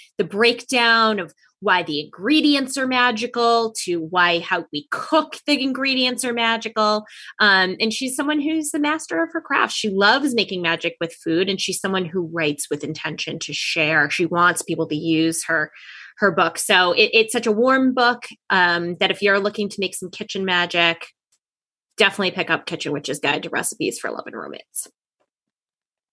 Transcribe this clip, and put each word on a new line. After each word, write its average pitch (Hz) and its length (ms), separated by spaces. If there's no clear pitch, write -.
the 196 80
breakdown 226 920
of 151 160
why 185 200
the 151 180
ingredients 277 800
are 262 80
magical 233 920
to 175 220
why, 175 420
how 175 320
we 147 180
cook - 460
the 285 160
ingredients 254 640
are 240 80
magical. 220 720
Um, 190 400
and 220 140
she's 262 240
someone 302 240
who's 302 300
the 320 80
master 311 440
of 330 120
her 320 80
craft. 240 320
She 214 160
loves 233 440
making 196 280
magic 165 400
with 165 100
food, 175 380
and 190 100
she's 185 180
someone 190 280
who 170 260
writes 151 380
with 147 120
intention 151 580
to - 120
share. 151 560
She 170 160
wants 175 380
people 160 260
to 156 80
use 160 480
her, 151 260
her 196 160
book. 165 240
So 185 360
it, - 200
it's 220 220
such 233 120
a 220 60
warm 262 400
book, 240 320
um, 175 520
that 190 100
if 185 100
you're 202 180
looking 208 300
to - 120
make 185 140
some 180 160
kitchen - 360
magic, 175 600
definitely 196 320
pick 180 180
up 165 160
Kitchen 151 280
Witch's 143 260
Guide 143 240
to - 80
Recipes - 480
for - 120
Love - 140
and - 100
Romance. - 540